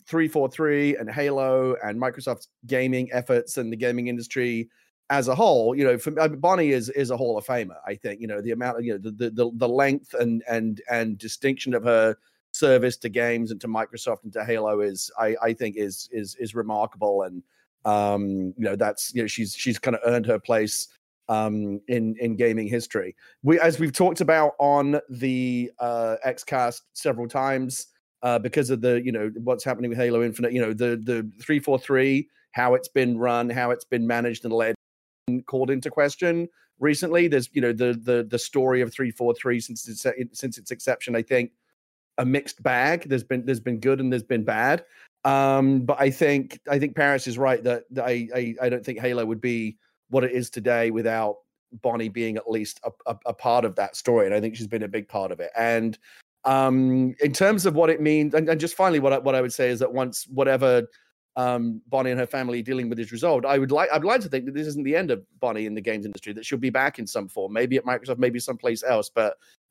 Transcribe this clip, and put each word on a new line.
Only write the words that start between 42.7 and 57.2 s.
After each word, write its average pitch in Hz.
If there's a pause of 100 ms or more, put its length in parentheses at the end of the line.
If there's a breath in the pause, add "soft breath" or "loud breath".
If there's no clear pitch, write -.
There's 135
been, 127
there's 127
been 117
good 131
and 131
there's 123
been 113
bad. 123 (400 soft breath)
Um, 135
but 123
I 139
think, 143 (100)
I 143
think 135
Paris 143
is 120
right 127
that, 120
that 127
I, 120
I, 123
I 127
don't 120
think 123
Halo 120
would 110
be 113 (320)
what 127
it 127
is 123
today 117
without 113 (440)
Bonnie 117
being 110
at 110
least 110
a, 117 (160)
a, 110 (100)
a 117
part 120
of 101
that 98
story. 117
And 98
I 107
think 110
she's 113
been 107
a 101
big 104
part 95
of 87
it. 87
And, 113 (460 loud breath)
um, 131